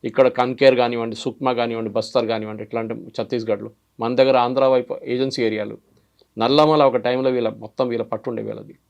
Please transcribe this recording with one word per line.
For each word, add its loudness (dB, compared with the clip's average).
ఇక్కడ 4
కన్కేర్ 2
కానివ్వండి, -2
సుక్మా -4
కానివ్వండి, -4
బస్తర్ -2
కానివ్వండి, -6
ఇట్లాంటి -6
ఛత్తీస్గఢ్లో, -6
మన -2
దగ్గర 6
ఆంధ్ర 2
వైపు -2
ఏజెన్సీ -2
ఏరియాలు, -6
నల్లమల 4
ఒక -2
టైంలో 0
వీళ్ళ, 0
మొత్తం -4
వీళ్ళ -4
పట్టుండే -6
వీళ్ళది. -14